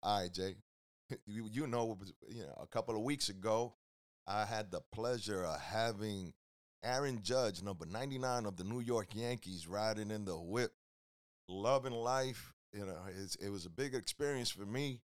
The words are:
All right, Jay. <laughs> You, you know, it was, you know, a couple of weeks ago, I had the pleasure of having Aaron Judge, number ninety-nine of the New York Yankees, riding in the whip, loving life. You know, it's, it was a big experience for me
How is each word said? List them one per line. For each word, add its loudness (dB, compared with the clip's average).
All 4
right, -2
Jay. -2
<laughs> -6
You, -6
you -2
know, 2
it -6
was, -12
you -8
know, -8
a -8
couple 0
of 2
weeks 2
ago, 2
I 2
had 0
the -2
pleasure 0
of 0
having 0
Aaron 2
Judge, 2
number -4
ninety-nine 0
of -2
the -4
New 0
York 2
Yankees, -2
riding 2
in 0
the 0
whip, 0
loving 4
life. 0
You -6
know, -6
it's, -6
it -6
was -4
a -8
big -4
experience 0
for -6
me -2